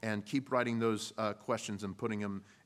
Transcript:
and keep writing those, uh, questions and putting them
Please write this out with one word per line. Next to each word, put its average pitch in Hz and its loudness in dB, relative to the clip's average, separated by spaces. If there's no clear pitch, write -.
and 107 0
keep 135 -2
writing 120 4
those, 110 2
uh, 107 0
questions 107 -4
and 98 -6
putting 110 -2
them 101 -4